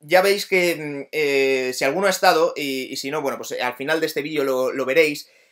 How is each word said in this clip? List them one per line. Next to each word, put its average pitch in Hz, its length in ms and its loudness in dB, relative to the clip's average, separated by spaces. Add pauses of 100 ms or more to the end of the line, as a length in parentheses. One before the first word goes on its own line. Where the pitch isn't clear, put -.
ya 165 220 4
veis 196 240 2
que, 175 300 2
mm, 147 360 -8
eh, 135 600 2
si 143 100 -4
alguno 160 220 0
ha 196 40 2
estado, 175 460 2
y, 135 340 -6
y - 60 -10
si 139 140 -8
no, 156 100 -4
bueno, 135 160 -4
pues, 113 160 -12
eh, - 80 -6
al 123 160 -4
final 156 240 -2
de 156 60 0
este 147 160 -4
vídeo 147 220 -4
lo, 131 280 0
lo 131 140 -4
veréis, 147 420 2 (240)